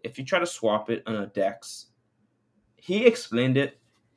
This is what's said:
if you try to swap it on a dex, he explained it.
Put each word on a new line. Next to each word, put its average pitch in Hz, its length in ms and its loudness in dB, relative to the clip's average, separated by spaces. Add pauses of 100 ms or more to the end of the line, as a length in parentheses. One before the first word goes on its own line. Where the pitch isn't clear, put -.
if - 160 -10
you 135 60 -8
try 175 140 2
to 175 80 0
swap 107 440 0
it 117 160 -2
on 113 100 -4
a 101 100 -4
dex, - 600 -4 (880)
he 214 300 2
explained 131 500 2
it. 139 240 -2 (360)